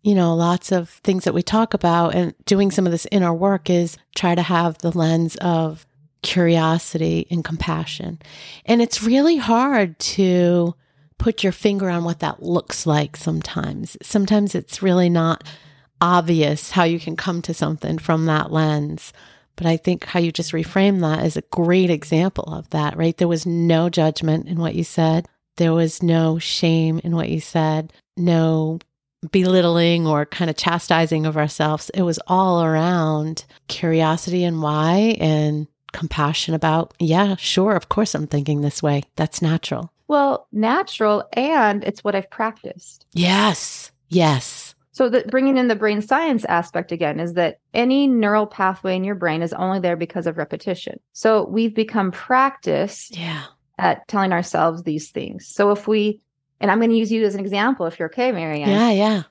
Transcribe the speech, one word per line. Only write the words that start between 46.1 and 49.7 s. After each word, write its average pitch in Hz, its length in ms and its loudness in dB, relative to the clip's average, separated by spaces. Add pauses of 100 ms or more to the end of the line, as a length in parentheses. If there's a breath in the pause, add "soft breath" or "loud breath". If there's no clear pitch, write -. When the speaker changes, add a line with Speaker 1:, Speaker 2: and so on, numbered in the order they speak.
Speaker 2:
aspect 170 460 -2
again 160 280 -4
is 170 140 -6
that 165 260 -2 (140)
any 262 320 2
neural 214 400 2
pathway 190 500 -4
in 185 80 -4
your 202 120 -4
brain 170 260 -2
is 170 120 -4
only 185 260 -2